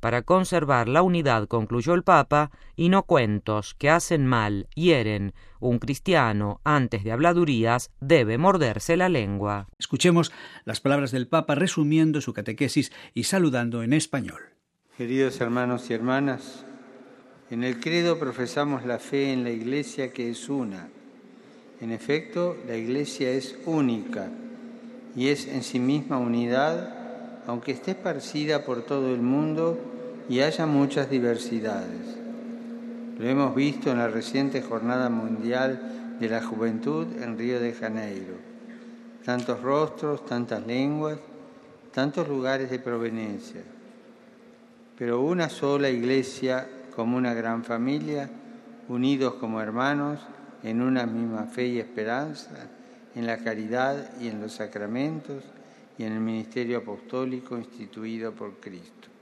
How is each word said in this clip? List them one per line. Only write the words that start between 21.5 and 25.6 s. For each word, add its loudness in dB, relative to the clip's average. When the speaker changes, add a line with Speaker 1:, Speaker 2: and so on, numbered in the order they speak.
Speaker 3:
En -4
efecto, -2
la -4
Iglesia -2
es -2
única 0
y 0
es 0
en -6